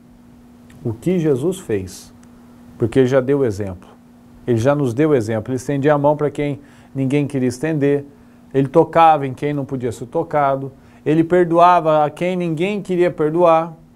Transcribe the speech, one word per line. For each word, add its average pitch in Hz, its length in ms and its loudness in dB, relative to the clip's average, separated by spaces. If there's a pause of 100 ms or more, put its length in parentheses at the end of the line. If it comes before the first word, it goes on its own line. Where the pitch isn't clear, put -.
(840)
O 120 80 -4
que 175 280 -2
Jesus 156 400 0
fez. 95 520 -8 (680)
Porque 117 200 -2
ele 131 100 6
já 131 140 2
deu 139 240 0
exemplo. 98 420 -6 (600)
Ele 120 100 2
já 131 160 2
nos 139 180 0
deu 151 220 2
exemplo. 113 380 -2
Ele 131 60 -4
estendia 143 360 0
a 147 60 2
mão 147 180 2
pra 147 140 -2
quem 147 280 -6 (360)
ninguém 135 320 0
queria 127 200 -2
estender. 143 580 -2 (460)
Ele 135 160 0
tocava 160 600 4
em 127 80 -10
quem 147 180 -4
não 139 100 -4
podia 123 280 -6
ser 117 160 -12
tocado. 139 640 -2 (340)
Ele 160 180 2
perdoava 170 800 4
a 147 60 0
quem 180 260 -4
ninguém 175 460 -4
queria 175 300 0
perdoar. 160 680 2 (180)